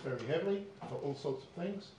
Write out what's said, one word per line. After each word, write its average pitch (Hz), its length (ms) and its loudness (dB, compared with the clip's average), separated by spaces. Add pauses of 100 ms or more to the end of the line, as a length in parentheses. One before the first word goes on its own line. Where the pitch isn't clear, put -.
very 123 240 0
heavily 196 360 4 (260)
for 127 80 -2
all 139 180 0
sorts 135 280 0
of - 60 -14 (140)
things. 202 240 -2 (120)